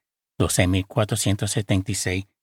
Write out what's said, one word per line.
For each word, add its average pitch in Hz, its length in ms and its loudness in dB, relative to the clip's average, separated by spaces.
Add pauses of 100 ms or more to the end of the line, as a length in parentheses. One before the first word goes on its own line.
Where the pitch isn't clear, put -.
(400)
doce 92 260 2
mil 92 220 2
cuatrocientos 107 640 -2
setenta 101 400 -2
y 95 40 -4
seis 95 300 -4 (180)